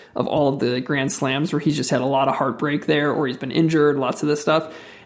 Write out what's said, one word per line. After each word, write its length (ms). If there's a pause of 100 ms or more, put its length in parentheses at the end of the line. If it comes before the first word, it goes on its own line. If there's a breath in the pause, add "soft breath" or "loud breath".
(160 loud breath)
of 120
all 220
of 100
the 220
Grand 300
Slams, 420
where 80
he's 160
just 140
had 100
a 60
lot 200
of 80
heartbreak 520
there, 240
or 160
he's 100
been 140
injured, 460
lots 260
of 40
this 140
stuff. 320 (320 loud breath)